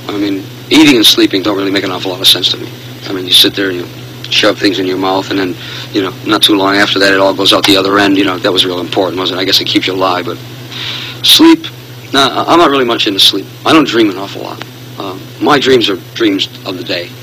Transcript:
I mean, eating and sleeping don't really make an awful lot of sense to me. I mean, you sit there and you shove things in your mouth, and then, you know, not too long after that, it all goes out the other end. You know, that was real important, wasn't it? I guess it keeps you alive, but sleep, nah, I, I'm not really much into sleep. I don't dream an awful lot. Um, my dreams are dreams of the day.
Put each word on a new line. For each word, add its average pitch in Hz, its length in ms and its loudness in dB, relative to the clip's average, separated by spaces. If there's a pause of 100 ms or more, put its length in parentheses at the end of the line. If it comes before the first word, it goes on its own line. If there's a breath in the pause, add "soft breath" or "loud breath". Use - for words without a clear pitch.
I 101 100 -6
mean, 98 260 -2 (260)
eating 143 260 8
and 107 100 4
sleeping 101 360 2
don't 104 140 0
really 98 140 -2
make 98 140 0
an 95 60 -4
awful 92 200 -6
lot 90 100 -6
of 92 60 -2
sense - 240 0
to - 60 -2
me. - 120 -10 (400)
I 101 40 -6
mean, 92 140 -4
you 87 60 -2
sit - 220 4
there 98 160 -2
and 87 100 -4
you 87 60 -8 (440)
shove 104 280 2
things 95 200 0
in 95 80 -2
your 92 100 -2
mouth, 95 340 -2
and 98 80 -2
then, 92 160 -2 (380 loud breath)
you 104 80 0
know, 95 140 -4 (100)
not 175 160 0
too 107 160 4
long 98 200 2
after 101 220 0
that, 98 140 4
it 98 60 2
all 98 160 4
goes 92 180 2
out - 140 2
the 101 100 4
other 98 220 2
end. 98 180 4
You 98 80 2
know, 92 140 -2
that 92 140 0
was 92 120 0
real 90 160 -2
important, 90 380 -2
wasn't 92 200 -4
it? 92 40 -4
I - 20 -2
guess - 160 0
it 120 60 -4
keeps 101 200 0
you 92 80 -2
alive, 90 320 0
but 85 120 -8 (880 loud breath)
sleep, - 400 6 (460)
nah, 135 160 2
I, 113 240 0
I'm 165 60 6
not 165 120 4
really 135 160 2
much 117 200 0
into 98 140 0
sleep. 98 240 2 (220)
I 123 60 4
don't 151 140 6
dream 110 220 4
an 92 80 -4
awful 95 260 -10
lot. - 220 -10 (340)
Um, 95 220 -10 (220)
my 147 160 4
dreams 123 320 4
are 92 60 -2 (180)
dreams 98 320 0 (180)
of 95 140 -8
the 87 60 -10
day. 87 260 -6 (120)